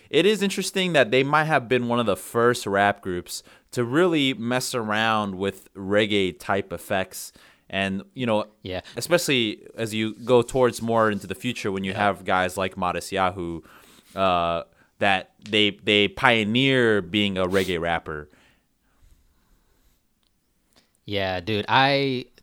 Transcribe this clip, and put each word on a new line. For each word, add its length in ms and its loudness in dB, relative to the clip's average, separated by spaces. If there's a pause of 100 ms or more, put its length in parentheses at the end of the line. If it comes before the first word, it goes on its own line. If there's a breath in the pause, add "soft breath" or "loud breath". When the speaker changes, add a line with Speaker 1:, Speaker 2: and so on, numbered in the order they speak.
Speaker 1:
it 160 2
is 180 2
interesting 520 -2
that 160 4
they 120 4
might 220 2
have 240 0
been 180 2
one 140 0
of 60 -2
the 100 2
first 500 0
rap 360 2
groups 400 -8 (300 soft breath)
to 120 -2
really 480 2
mess 420 -4
around 600 0
with 400 -6
reggae 640 0
type 340 -4
effects. 580 -6 (380 soft breath)
And, 340 -4 (120)
you 100 -6
know, 220 0 (160)
Speaker 2:
Yeah. 200 -8 (120)
Speaker 1:
especially 800 -2
as 180 -6
you 220 -2
go 280 4
towards 380 0
more 300 2
into 160 -4
the 80 -6
future 380 -6
when 100 -4
you 80 -4
Speaker 2:
Yeah. 80 -6
Speaker 1:
have 260 0
guys 320 0
like 200 -4
Modest 340 -4
Yahoo, 520 -2 (520 loud breath)
uh, 480 0 (380 soft breath)
that 320 0 (160)
they, 220 2
they 360 2
pioneer 960 2
being 340 0
a 120 0
reggae 320 0
rapper. 480 -4 (2750 soft breath)
Speaker 2:
Yeah, 360 -2
dude, 280 -2
I, 580 2 (160)